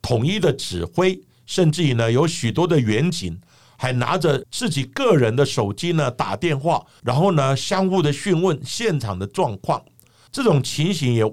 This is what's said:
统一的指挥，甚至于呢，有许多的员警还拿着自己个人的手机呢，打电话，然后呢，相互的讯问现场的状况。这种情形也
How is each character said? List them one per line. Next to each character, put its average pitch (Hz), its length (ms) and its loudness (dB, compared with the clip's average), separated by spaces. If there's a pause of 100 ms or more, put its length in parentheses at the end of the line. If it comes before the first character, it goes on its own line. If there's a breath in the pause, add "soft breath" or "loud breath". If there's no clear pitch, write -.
统 120 260 -2
一 208 140 0
的 165 100 2
指 87 360 -4
挥， 185 340 0 (240 soft breath)
甚 170 260 2
至 170 120 0
于 139 100 2
呢， 117 180 2
有 135 160 2
许 139 240 -2
多 147 160 0
的 160 140 2
员 117 300 2
警 92 280 -6 (380 soft breath)
还 127 160 -4
拿 123 240 0
着 156 340 2
自 233 200 -4
己 139 140 -2
个 240 320 2
人 120 200 2
的 139 80 4
手 113 260 0
机 170 220 -4
呢， 147 180 0
打 101 240 -4
电 147 240 -2
话， 151 240 -2 (200 soft breath)
然 120 120 -2
后 180 180 2
呢， 139 220 2
相 190 320 -2
互 185 140 2
的 147 100 2
讯 165 320 0
问 170 220 0
现 202 340 -2
场 101 200 -4
的 98 80 -4
状 127 320 -4
况。 - 240 -4 (500 soft breath)
这 277 100 -4
种 160 200 4
情 165 300 -2
形 139 200 0
也 113 100 2 (100)